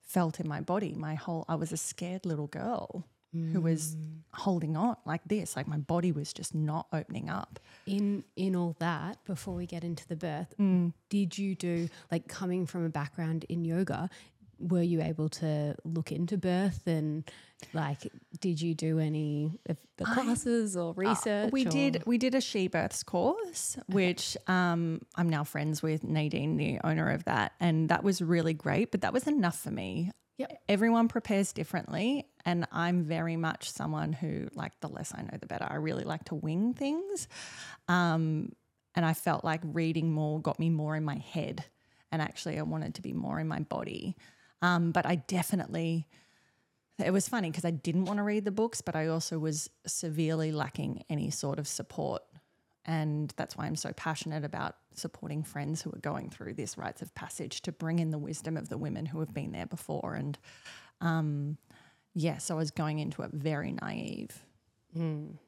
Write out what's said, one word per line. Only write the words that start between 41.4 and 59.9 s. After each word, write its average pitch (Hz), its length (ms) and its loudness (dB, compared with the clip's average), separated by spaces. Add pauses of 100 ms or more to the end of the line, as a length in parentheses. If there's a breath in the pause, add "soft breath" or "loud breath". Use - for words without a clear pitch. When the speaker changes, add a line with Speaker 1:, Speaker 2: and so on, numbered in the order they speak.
Speaker 1:
and 160 100 0
actually 156 380 -4
I - 20 -2
wanted 156 340 -2
to - 60 -12
be - 120 -6
more - 260 -2
in 160 80 -2
my 151 140 -2
body. - 540 -6 (460 loud breath)
Um, 170 300 4
but - 160 2
I 175 80 4
definitely, 165 920 0 (960 soft breath)
it 175 80 4
was 190 160 4
funny 202 240 0
'cause 160 140 -2
I 170 60 2
didn't 170 340 2
wanna 208 180 0
read 208 220 2
the 208 60 0
books, 220 300 0
but 175 140 -4
I 156 120 2
also 160 320 0
was 156 320 -2 (160)
severely 160 640 0
lacking 143 580 -2
any 147 220 0
sort 139 260 0
of 147 100 0
support. - 540 -4 (680 soft breath)
And 151 460 0
that's - 220 -6
why - 80 -4
I'm 151 100 -2
so - 160 -4
passionate 156 540 -4
about 147 320 -4 (160)
supporting 151 500 -6
friends 143 380 -4
who 151 100 -6
are - 80 -12
going 143 300 -4
through - 240 -10
this - 240 -8
rites - 240 -8
of - 120 -12
passage - 500 -10
to 180 80 -4
bring 165 280 0
in 160 120 0
the 156 60 -2
wisdom 156 380 -6
of - 140 -6
the - 80 -4
women - 300 -4
who 147 120 -6
have 151 140 -4
been - 180 -6
there - 140 -6
before. - 500 -6